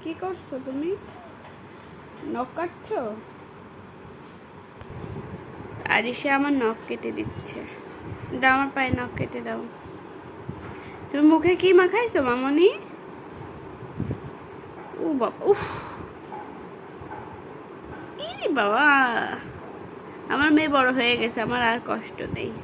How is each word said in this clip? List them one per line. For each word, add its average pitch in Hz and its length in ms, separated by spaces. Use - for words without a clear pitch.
কি 320 180
করছো 349 440
তুমি? 285 300
নখ 233 300
কাটছো? - 600
আরিশা 247 460
আমার 285 180
নখ 226 220
কেটে 233 240
দিচ্ছে। - 520
দাও, 262 140
আমার 269 220
পায়ে 262 160
নখ 247 260
কেটে 247 240
দাও। 226 240
তুমি 294 160
মুখে 320 280
কি 359 180
মাখাইছো, 370 480
মামনি? 269 480
ও 330 140
বাবা, 240 320
উফ। 403 140
ইরে 679 300
বাবা, 240 360
আমার 294 220
মেয়ে 311 160
বড় 262 260
হয়ে 240 240
গেছে, 233 240
আমার 240 200
আর 233 260
কষ্ট - 340
নেই। 113 300